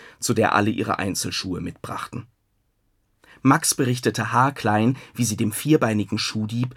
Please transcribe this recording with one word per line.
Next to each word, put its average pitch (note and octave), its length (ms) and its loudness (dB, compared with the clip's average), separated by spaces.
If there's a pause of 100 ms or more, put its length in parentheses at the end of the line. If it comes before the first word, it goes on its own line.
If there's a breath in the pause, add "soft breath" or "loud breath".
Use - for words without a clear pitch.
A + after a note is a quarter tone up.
(200 loud breath)
zu - 140 -2
der G#2+ 200 2
alle G#2 180 4
ihre - 260 -2
Einzelschuhe F2+ 640 -4
mitbrachten. - 640 -10 (1120 soft breath)
Max C#3+ 340 2
berichtete B2 580 0
haarklein, A#2+ 680 2 (160 loud breath)
wie A#2+ 100 -2
sie G#2 140 -2
dem A2+ 120 0
vierbeinigen A2 680 2
Schuhdieb A#2 580 -4